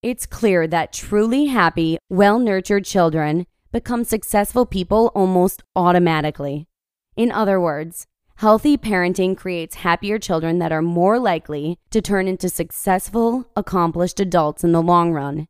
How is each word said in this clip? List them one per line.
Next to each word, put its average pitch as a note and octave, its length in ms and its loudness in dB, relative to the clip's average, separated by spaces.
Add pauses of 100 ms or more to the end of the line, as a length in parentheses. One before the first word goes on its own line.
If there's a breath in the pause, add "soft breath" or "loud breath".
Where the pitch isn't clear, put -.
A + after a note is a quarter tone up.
It's - 240 -6
clear F3+ 400 0
that D#3+ 260 -2
truly A3+ 540 0
happy, E3+ 500 0 (120)
well-nurtured G3+ 760 2
children D#3+ 640 0 (240)
become A#3+ 320 -4
successful A3 640 0
people G#3 480 0
almost F#3 480 2 (140)
automatically. D#3+ 880 0 (480)
In A#3 160 0
other G3 300 0
words, E3 480 -6 (300)
healthy A3 380 4
parenting F#3 600 0
creates F3 400 -8
happier G3 420 -2
children E3 400 -2
that E3 140 -2
are D#3+ 100 -2
more F3 380 2
likely D#3+ 580 -4 (120)
to G#3+ 120 0
turn F#3+ 240 0
into F#3 220 -4
successful, A3+ 1040 -2
accomplished E3+ 640 -2
adults E3+ 460 0
in E3+ 80 4
the E3 100 4
long E3+ 300 2
run. D3 380 -6